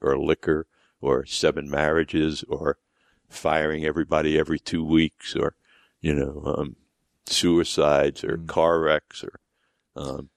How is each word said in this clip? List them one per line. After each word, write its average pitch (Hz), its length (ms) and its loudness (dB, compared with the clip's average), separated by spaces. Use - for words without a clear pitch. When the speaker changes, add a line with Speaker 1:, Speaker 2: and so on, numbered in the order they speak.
Speaker 1:
or 67 180 0
liquor 78 480 0
or 67 260 0
seven 73 440 -2
marriages 78 800 0
or 71 300 -2
firing 78 560 -2
everybody 78 540 0
every 78 200 -2
two 82 260 -6
weeks 80 520 2
or, 71 180 -2
you 78 140 0
know, 71 320 -4
um, 71 300 -4
suicides 73 960 2
or - 140 -4
Speaker 2:
Mm. 82 80 -14
Speaker 1:
car 82 340 2
wrecks 78 440 -2
or, - 160 -14
um, 71 400 -10